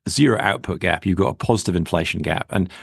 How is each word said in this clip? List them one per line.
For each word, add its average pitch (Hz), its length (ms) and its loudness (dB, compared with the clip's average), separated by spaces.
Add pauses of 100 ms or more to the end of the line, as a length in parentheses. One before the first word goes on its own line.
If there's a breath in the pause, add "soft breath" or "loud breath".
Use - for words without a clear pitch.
zero 131 320 2
output - 400 -2
gap, 82 260 -2
you've 92 120 2
got 95 120 2
a - 40 -4
positive 107 420 0
inflation 85 460 -2
gap. 80 300 -4
And, 92 180 0 (140 loud breath)